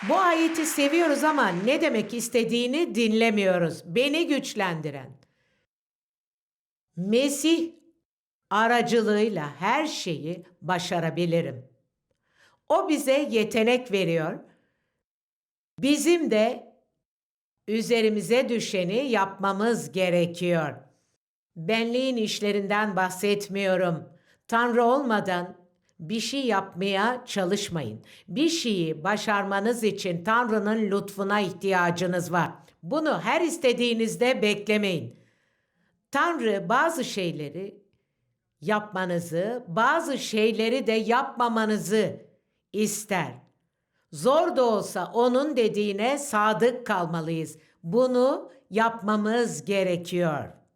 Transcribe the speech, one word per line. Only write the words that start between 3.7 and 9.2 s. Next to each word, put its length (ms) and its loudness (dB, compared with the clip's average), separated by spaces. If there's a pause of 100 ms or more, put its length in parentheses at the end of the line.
Beni 420 0
güçlendiren 840 -4 (1800)
Mesih 760 0 (800)
aracılığıyla 1000 2 (100)